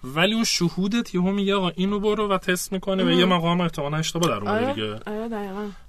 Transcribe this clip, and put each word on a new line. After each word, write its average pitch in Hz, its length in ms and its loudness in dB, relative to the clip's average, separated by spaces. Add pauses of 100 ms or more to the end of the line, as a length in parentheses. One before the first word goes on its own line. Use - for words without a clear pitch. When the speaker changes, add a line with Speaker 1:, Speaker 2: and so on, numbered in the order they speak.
Speaker 1:
ولی 165 300 2
اون 226 100 2
شهودت 202 680 0
یهو 180 160 2
میگه: 196 240 2
«آقا 185 140 2
اینو 190 320 0
برو» 208 280 0
و 196 100 2
تست - 340 -2
می‌کنه 190 300 -2
و 185 40 2
Speaker 2:
مهم. 170 120 4
Speaker 1:
یه 180 60 6
مقام 175 360 2
احتمالاً 156 360 -2
اشتباه 160 340 0
در 113 60 0
اومده 202 280 0
Speaker 2:
آره، 269 100 -2
Speaker 1:
دیگه. 208 180 -4
Speaker 2:
آره، 214 360 -8
دقیقاً. 208 420 -8 (180)